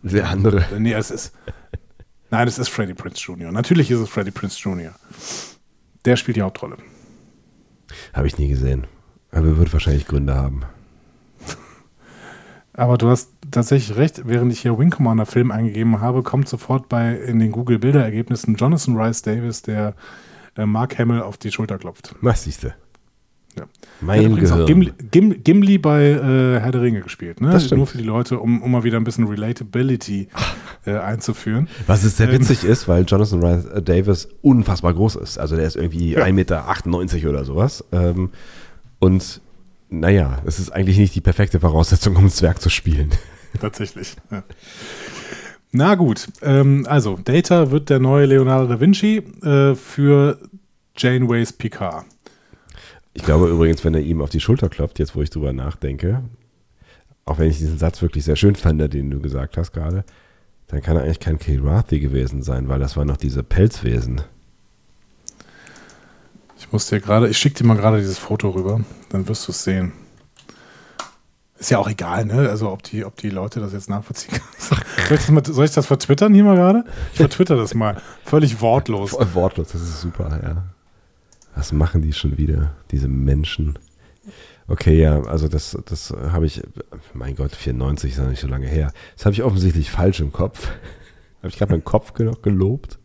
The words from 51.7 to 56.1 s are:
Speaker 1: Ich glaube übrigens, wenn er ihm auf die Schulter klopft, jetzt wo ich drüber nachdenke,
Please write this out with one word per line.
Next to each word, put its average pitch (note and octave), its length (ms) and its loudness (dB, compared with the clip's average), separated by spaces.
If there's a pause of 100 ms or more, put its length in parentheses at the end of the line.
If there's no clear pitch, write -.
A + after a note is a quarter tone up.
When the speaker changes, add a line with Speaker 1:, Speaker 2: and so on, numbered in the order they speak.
Speaker 1:
Ich - 100 -12
glaube E2+ 260 4
übrigens, E2 340 2
wenn E2 100 2
er D#2 60 2
ihm D#2 220 -2
auf D2 80 -6
die D#2+ 100 -2
Schulter G#2+ 300 0
klopft, - 280 -6
jetzt D2 200 -4
wo C#2+ 40 -4
ich D2 80 -4
drüber C#2+ 220 -6
nachdenke, D2 720 -6 (1000)